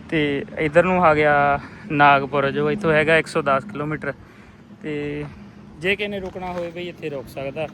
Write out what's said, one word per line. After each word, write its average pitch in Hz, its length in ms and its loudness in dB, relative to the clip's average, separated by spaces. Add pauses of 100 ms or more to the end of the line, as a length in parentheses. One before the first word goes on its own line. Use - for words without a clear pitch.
ਤੇ 147 360 0 (140)
ਇੱਧਰ 156 240 4
ਨੂੰ 180 220 2
ਆ 156 100 8
ਗਿਆ 143 440 4 (320)
ਨਾਗਪੁਰ, 139 600 4
ਜੋ 147 200 0
ਇੱਥੋਂ 156 220 0
ਹੈਗਾ 156 240 4
ਇੱਕ 156 100 0
ਸੌ 165 140 -2
ਦਸ 135 300 0
ਕਿਲੋਮੀਟਰ। 143 420 -6 (720)
ਤੇ 147 420 -6 (540)
ਜੇ 185 160 0
ਕਿਸੇ 202 120 -4
ਨੇ 202 120 -6
ਰੁਕਣਾ 180 320 -8
ਹੋਵੇ 175 240 -6
ਬਈ 175 140 -8
ਇੱਥੇ 160 200 -10
ਰੁਕ 135 180 -10
ਸਕਦਾ। 139 460 -8